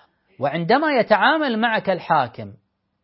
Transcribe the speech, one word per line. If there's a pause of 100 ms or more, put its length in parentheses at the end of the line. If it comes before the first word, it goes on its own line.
(400)
وعندما
يتعامل
معك
الحاكم (500)